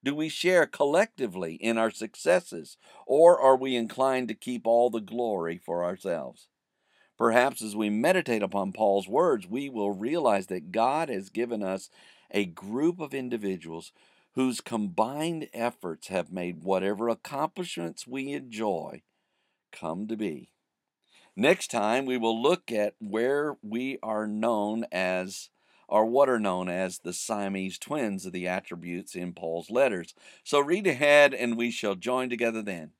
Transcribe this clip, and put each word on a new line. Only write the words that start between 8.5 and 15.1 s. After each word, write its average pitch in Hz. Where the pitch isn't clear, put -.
Paul's 98
words, 127
we 131
will 104
realize 107
that 90
God 135
has 98
given 117
us 95
a 101
group 113
of 147
individuals 98
whose 131
combined 127